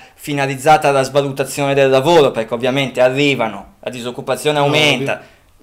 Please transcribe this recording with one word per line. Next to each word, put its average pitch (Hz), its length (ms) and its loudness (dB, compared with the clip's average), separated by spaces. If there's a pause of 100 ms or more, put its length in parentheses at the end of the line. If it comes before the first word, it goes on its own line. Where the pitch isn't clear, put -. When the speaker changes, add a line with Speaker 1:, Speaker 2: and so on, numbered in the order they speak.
(140)
Speaker 1:
finalizzata 143 760 0
alla 139 140 2
svalutazione 139 720 -2
del 135 160 4
lavoro, 135 400 4
perché 113 240 -6
ovviamente 123 480 -2
arrivano, 127 800 0
la - 100 -10
disoccupazione 123 680 -6
Speaker 2:
No, 143 60 2
Speaker 1:
aumenta, 139 480 0 (500)